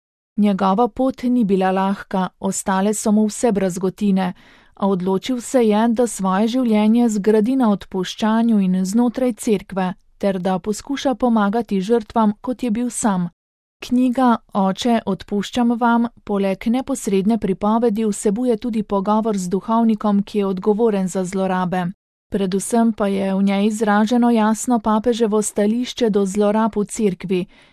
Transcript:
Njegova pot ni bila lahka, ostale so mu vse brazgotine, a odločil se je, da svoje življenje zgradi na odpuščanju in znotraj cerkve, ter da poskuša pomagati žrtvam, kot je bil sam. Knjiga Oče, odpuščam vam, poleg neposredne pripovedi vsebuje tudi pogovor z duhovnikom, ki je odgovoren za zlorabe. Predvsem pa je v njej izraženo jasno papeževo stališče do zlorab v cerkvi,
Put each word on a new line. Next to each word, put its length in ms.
Njegova 500
pot 360
ni 200
bila 280
lahka, 560
ostale 540
so 180
mu 140
vse 260
brazgotine, 840
a 140
odločil 540
se 260
je, 200
da 200
svoje 400
življenje 600
zgradi 460
na 160
odpuščanju 880
in 260
znotraj 480
cerkve, 600
ter 220
da 200
poskuša 560
pomagati 640
žrtvam, 600
kot 220
je 80
bil 180
sam. 400
Knjiga 540
Oče, 520
odpuščam 760
vam, 280
poleg 440
neposredne 720
pripovedi 680
vsebuje 520
tudi 260
pogovor 540
z 120
duhovnikom, 760
ki 140
je 80
odgovoren 640
za 160
zlorabe. 680
Predvsem 640
pa 140
je 280
v 80
njej 240
izraženo 640
jasno 480
papeževo 640
stališče 680
do 160
zlorab 500
v 100
cerkvi, 600